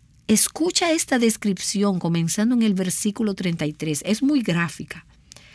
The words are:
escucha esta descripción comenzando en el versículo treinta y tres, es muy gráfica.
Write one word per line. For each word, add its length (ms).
escucha 640
esta 280
descripción 800
comenzando 560
en 80
el 100
versículo 640
treinta 320
y 60
tres, 300
es 200
muy 180
gráfica. 640